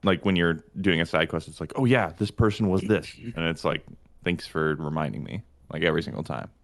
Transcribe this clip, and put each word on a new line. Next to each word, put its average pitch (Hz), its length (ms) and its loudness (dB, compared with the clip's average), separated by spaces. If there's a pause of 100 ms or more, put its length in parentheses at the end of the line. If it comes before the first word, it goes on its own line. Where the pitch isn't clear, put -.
like, 92 220 2
when 98 100 4
you're 85 280 2 (160)
doing 92 220 4
a 85 40 4
side 82 240 2
quest, 80 180 -4
it's 78 120 -18
like, 80 160 -8
Oh, 135 100 2
yeah, 117 320 4
this 104 140 -2
person 107 380 2
was 95 120 2
this. 95 300 0 (240)
And 82 100 -4
it's 82 200 -2
like, - 180 0 (400)
Thanks 87 240 -2
for 78 280 0
reminding 76 480 -4
me, 98 200 -10 (280)
like, 78 120 -6
every 85 200 2
single - 200 -6
time. - 260 -8 (140)